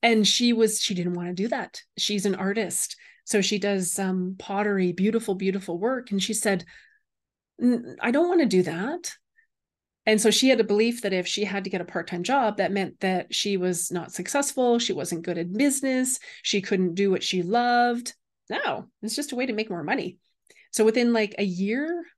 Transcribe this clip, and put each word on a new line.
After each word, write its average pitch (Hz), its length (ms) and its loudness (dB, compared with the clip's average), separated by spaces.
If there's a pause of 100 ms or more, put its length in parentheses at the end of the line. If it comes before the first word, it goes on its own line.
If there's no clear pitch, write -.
And 220 260 6
she 240 260 2
was, 220 280 2
she - 120 -2
didn't 180 200 -2
wanna 175 200 -4
do 190 160 -4
that. 240 320 -6 (160)
She's 202 280 -2
an 196 100 0
artist. 196 600 -4 (300)
So 208 160 2
she 202 160 0
does, 196 400 -2
um, 185 400 -2
pottery, 196 540 0
beautiful, 208 420 0
beautiful 190 460 -4
work. 247 320 -4
And 196 100 0
she 214 120 -4
said, 202 300 0 (1000)
"N-, 247 400 0
I 240 100 0
don't 311 180 4
wanna 339 160 4
do 185 180 4
that." 208 500 -6 (920)
And 214 140 4
so 220 80 6
she 262 200 4
had 247 100 6
a 226 40 6
belief 220 380 2
that 196 120 0
if 180 120 0
she 202 200 -2
had 196 180 -4
to 190 60 -8
get 185 120 -4
a 175 40 -6
part-time 175 360 -6
job, 226 360 0
that 185 140 0
meant 196 280 -4
that 185 340 -2
she 202 240 0
was 180 340 -2
not 175 200 -6
successful, 247 680 0
she 233 160 0
wasn't 165 320 -4
good 175 140 -2
at 175 120 -4
business, 262 680 0 (240)
she 202 180 0
couldn't 185 320 0
do 196 160 2
what 185 140 0
she 185 180 -2
loved. 240 720 2 (340)
No, 453 380 -4 (160)
it's 214 140 -6
just 294 160 -6
a 254 40 -6
way 247 120 -2
to 240 60 -2
make 220 180 -4
more 170 120 -6
money. 185 360 -4 (520)
So 214 140 4
within, 240 260 4
like, 214 280 2
a 202 40 2
year 226 600 -2 (140)